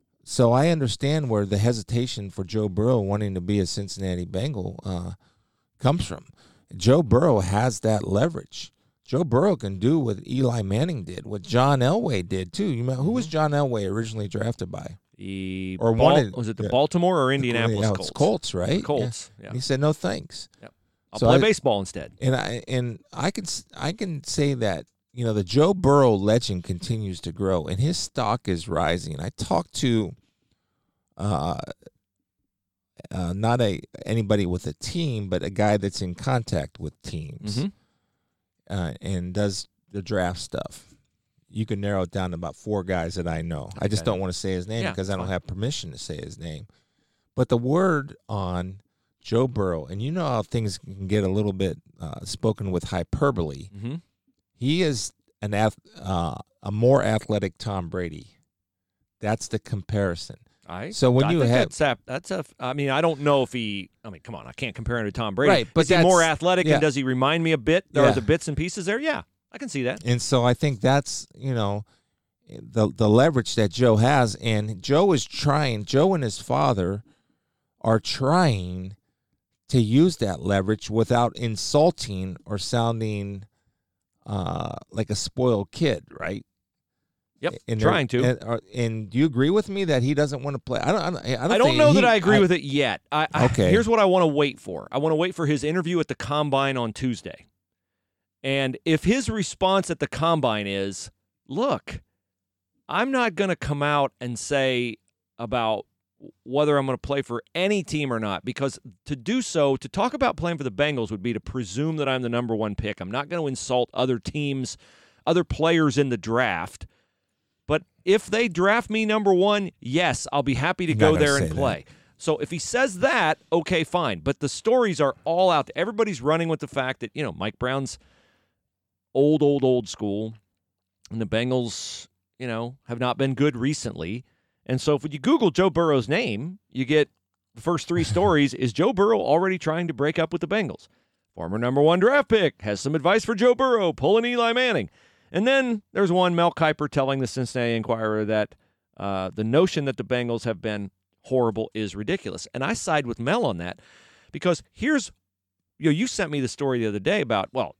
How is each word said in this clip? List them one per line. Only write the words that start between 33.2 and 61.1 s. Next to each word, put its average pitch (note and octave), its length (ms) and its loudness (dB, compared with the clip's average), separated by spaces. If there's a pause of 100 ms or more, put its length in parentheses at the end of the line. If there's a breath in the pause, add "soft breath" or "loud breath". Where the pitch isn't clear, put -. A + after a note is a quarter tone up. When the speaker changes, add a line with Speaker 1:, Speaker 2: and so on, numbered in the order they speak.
Speaker 1:
not A2+ 260 0
a, G#2 200 0 (240)
anybody G#2 420 0
with F2+ 200 -4
a D2+ 80 -6
team, B2 540 -6
but F2+ 140 -2
a F2 80 -6
guy G2+ 260 2
that's G2 260 -4
in F2+ 120 -6
contact A2 640 -4
with D2+ 220 -10
teams, G2+ 560 -8
Speaker 2:
Mm-hmm. E3+ 100 -2 (1040)
Speaker 1:
uh, E2+ 260 -4
and F2+ 320 -6
does G2+ 360 -2 (220)
the G2+ 120 -8
draft F2+ 380 -2
stuff. - 460 -10 (600)
You A2 160 -6
can G#2 160 -4
narrow G2+ 220 0
it F2 80 -4
down F#2 200 -4
to F2 40 -6
about E2 220 -8
four G#2 280 -4
guys E2+ 300 -4
that E2+ 140 -4
I D#2+ 140 -4
know. D#2+ 360 -8
I G#2 100 -2
just G2 140 -2
Speaker 2:
Okay. D#2+ 100 -12
Speaker 1:
don't F#2+ 80 -4
wanna F#2 120 -4
say F#2+ 200 -4
his F2+ 140 -4
name A2+ 180 -4
Speaker 2:
Yeah, E3 60 -2
Speaker 1:
because F#2+ 180 -4
I G2 60 -2
don't F2+ 120 -4
Speaker 2:
fine. F#2+ 60 -4
Speaker 1:
have F2 140 -4
permission G2 460 -6
to - 60 -16
say - 180 -10
his - 220 -12
name. D#2+ 280 -12 (680)
But B2+ 140 0
the B2 100 4
word D3 580 0 (120)
on F#2 520 -4 (400)
Joe A#2+ 280 0
Burrow, F#2 380 -4
and F#2+ 160 -8
you C3+ 80 -4
know E3+ 160 -4
how A2+ 160 0
things G#2+ 360 -4
can G2 280 -12
get G#2 180 2
a F#2 40 2
little G#2 240 0
bit, F#2+ 260 -2 (220)
uh, D#2 240 -10
spoken G#2 460 -4
with F2+ 140 -2
hyperbole. F2+ 840 -4
Speaker 2:
Mm-hmm. G#2+ 240 -10 (640)
Speaker 1:
He D#3 240 0
is C#3 300 -2 (300)
an G#2 120 -4
ath-, G#2+ 220 2 (240)
uh, E2+ 360 -2 (260)
a G2+ 100 -6
more A#2+ 300 6
athletic G#2 560 -2
Tom F#2+ 320 -6
Brady. E2+ 480 -10 (840)
That's G#2+ 280 -2
the A2 100 -4
comparison. G2 800 -4 (320)
Speaker 2:
I, G2 220 -12
Speaker 1:
So C3+ 200 4